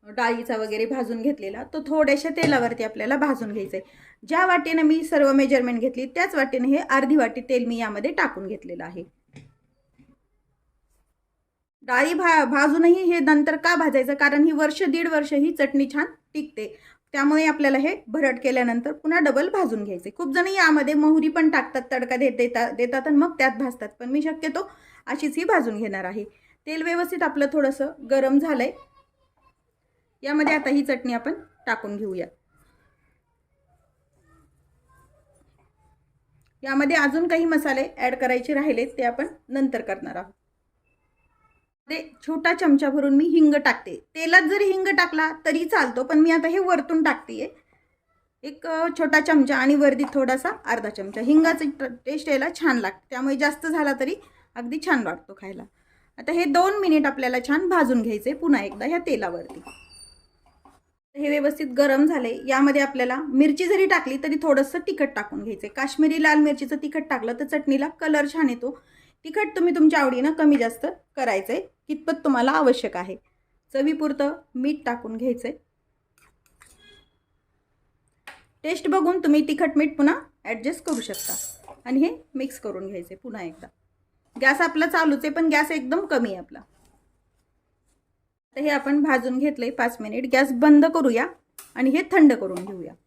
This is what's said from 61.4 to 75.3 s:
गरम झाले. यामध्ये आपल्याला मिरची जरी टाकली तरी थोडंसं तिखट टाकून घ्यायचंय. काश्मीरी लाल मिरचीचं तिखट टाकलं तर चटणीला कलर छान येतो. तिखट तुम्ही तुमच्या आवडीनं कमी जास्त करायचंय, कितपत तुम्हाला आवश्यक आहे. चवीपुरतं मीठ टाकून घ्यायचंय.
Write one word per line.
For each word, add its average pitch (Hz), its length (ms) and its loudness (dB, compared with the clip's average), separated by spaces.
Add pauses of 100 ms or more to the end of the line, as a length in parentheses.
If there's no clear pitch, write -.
गरम 269 400 4
झाले. 254 400 -2
यामध्ये 269 340 4
आपल्याला 262 360 -2
मिरची 294 500 2
जरी 381 200 4
टाकली 294 360 0
तरी 311 200 -2
थोडंसं 277 360 2
तिखट 339 380 -2
टाकून 208 260 -10
घ्यायचंय. 208 260 -10
काश्मीरी 302 540 0
लाल 302 160 4
मिरचीचं 294 380 0
तिखट 302 340 -6
टाकलं 240 220 -4
तर 240 120 -6
चटणीला 285 440 0
कलर 302 440 0
छान 311 180 0
येतो. 240 280 -8 (460)
तिखट 349 320 -4
तुम्ही 349 180 2
तुमच्या 311 260 4
आवडीनं 262 320 0
कमी 302 240 4
जास्त 233 300 -2 (300)
करायचंय, 233 440 -2 (280)
कितपत 311 240 -4 (120)
तुम्हाला 262 260 2
आवश्यक 262 460 0
आहे. 185 200 -10 (560)
चवीपुरतं 294 600 -2 (220)
मीठ 277 220 -2 (100)
टाकून 240 300 -8
घ्यायचंय. 247 360 -4 (3000)